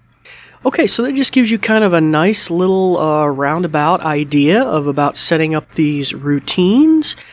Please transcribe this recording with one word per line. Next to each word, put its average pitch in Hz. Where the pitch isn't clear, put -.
Okay, 269
so -
that 262
just 269
gives 240
you 226
kind 220
of 190
a 170
nice 156
little, 185
uh, 151
roundabout 151
idea 147
of 156
about 143
setting 160
up 151
these 147
routines 190